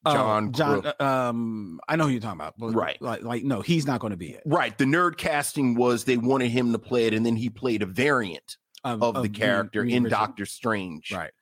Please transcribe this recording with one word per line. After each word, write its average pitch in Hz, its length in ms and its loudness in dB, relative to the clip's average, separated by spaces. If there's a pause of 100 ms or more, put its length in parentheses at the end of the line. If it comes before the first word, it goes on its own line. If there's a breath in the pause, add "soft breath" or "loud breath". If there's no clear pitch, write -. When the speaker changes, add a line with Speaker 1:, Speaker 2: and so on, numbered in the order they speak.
Speaker 1:
Oh, 151 80 2
Speaker 2:
John 107 400 2
Speaker 1:
John, 143 280 2
Speaker 2:
Cro- 147 180 -4
Speaker 1:
uh, 147 40 0
um, 117 840 -2
I 156 80 0
know 160 100 2
who 143 60 2
you're 123 100 -2
talking 101 180 -8
about, 78 180 -10
but 113 160 -6
Speaker 2:
Right. 90 280 0
Speaker 1:
like, 113 220 -6
like, 117 200 -4
no, 143 180 0
he's 165 240 2
not 135 140 2
gonna 104 180 -4
be 85 140 -10
it. - 140 -18
Speaker 2:
Right. 139 320 2
The 139 80 6
nerd 165 320 4
casting 143 580 0
was 120 300 4
they 131 120 4
wanted 123 320 2
him 120 220 2
to 113 80 0
play 120 280 0
it, 110 60 4
and 110 120 2
then 117 100 2
he 113 140 -2
played 113 320 -2
a 104 40 0
variant 98 720 -2 (260)
Speaker 1:
Of, 120 200 0
Speaker 2:
of 117 140 2
Speaker 1:
of 127 60 0
Speaker 2:
the 107 60 0
Speaker 1:
the, 104 80 -8
Speaker 2:
character 104 460 0
Speaker 1:
the 120 120 0
Speaker 2:
in 123 80 4
Speaker 1:
original. 117 60 0 (160)
Speaker 2:
Doctor 101 200 -8
Strange. 95 680 -6
Speaker 1:
Right. 87 200 -8 (100)